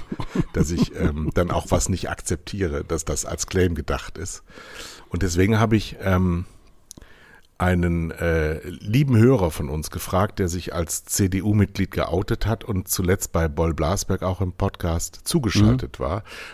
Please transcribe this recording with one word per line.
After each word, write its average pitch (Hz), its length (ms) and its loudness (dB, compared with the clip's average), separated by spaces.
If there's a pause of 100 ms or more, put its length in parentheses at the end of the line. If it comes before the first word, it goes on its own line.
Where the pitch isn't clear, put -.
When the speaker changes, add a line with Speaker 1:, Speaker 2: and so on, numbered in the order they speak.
(260)
Speaker 1:
<laughs> - 280 -2
dass 76 180 0
ich, - 240 0
ähm, 78 380 -2
dann 87 180 0
auch 82 180 -2
was 87 200 2
nicht 92 200 -4
akzeptiere, 80 760 -4
dass 80 180 -4
das 73 220 -4
als - 220 -6
Claim 90 280 2
gedacht - 420 -4
ist. - 260 -12 (640)
Und 87 140 -2
deswegen 95 360 4
habe 113 160 4
ich, - 260 -2
ähm, 92 440 2 (1120)
einen, 87 520 2
äh, 78 580 0
lieben 123 480 2
Hörer 110 360 6
von 76 180 -6
uns 76 220 -4
gefragt, - 480 -2
der 95 80 2
sich 87 260 -4
als - 320 -4
C-D-U-Mitglied 98 880 2
geoutet - 560 0
hat 110 160 -2
und 92 240 -4
zuletzt 92 460 0
bei 82 140 2
Boll 82 280 0
Blasberg 90 480 0
auch 90 180 -2
im 90 100 0
Podcast - 760 -2
zugeschaltet 117 760 2
Speaker 2:
Mhm. 62 40 -4
Speaker 1:
war, 85 200 -2 (300)